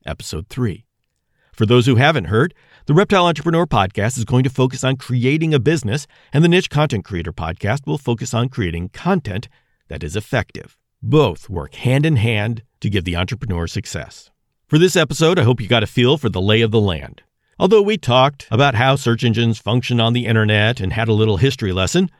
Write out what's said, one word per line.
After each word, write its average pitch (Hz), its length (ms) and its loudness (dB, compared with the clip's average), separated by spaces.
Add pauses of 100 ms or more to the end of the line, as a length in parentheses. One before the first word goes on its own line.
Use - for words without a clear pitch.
Episode - 420 -12
three. - 380 -6 (680)
For 110 140 0
those 120 200 4
who 123 100 4
haven't 131 300 2
heard, 113 280 0 (320)
the 147 80 0
Reptile 190 320 4
Entrepreneur 165 400 0
Podcast 104 500 -2
is 113 80 -6
going 123 200 2
to 135 60 -2
focus 127 320 -2
on 131 140 -2
creating 135 560 -2
a 139 80 2
business, 143 460 -2 (260)
and 151 120 4
the 175 40 6
Niche 180 220 2
Content 143 340 -2
Creator 80 280 -8
Podcast 101 540 -6
will 151 120 -4
focus 120 340 -6
on 123 160 -2
creating 87 420 -6
content 151 580 -4 (400)
that 73 140 -12
is 82 140 -8
effective. - 600 -6 (260)
Both 113 480 0
work 80 240 -10
hand 135 320 0
in 160 100 2
hand 110 460 -2 (180)
to - 80 -4
give 98 160 -2
the 85 120 -4
entrepreneur 90 500 -4
success. - 640 -10 (360)
For 151 120 2
this 180 180 4
episode, 160 420 2
I 143 40 2
hope 117 180 2
you 98 80 -8
got 117 140 2
a 101 40 -2
feel 127 300 2
for 120 140 -4
the 90 100 -4
lay 107 220 2
of 113 80 2
the 110 100 2
land. 82 420 -4 (360)
Although 202 240 4
we 202 160 0
talked 131 520 2
about 131 240 2
how 131 220 2
search 120 260 -2
engines 113 360 0
function 120 420 -2
on 117 140 0
the 123 100 -2
internet 107 560 2
and 117 140 -4
had 110 140 -2
a 113 40 2
little 107 240 2
history 113 360 -2
lesson, 92 480 0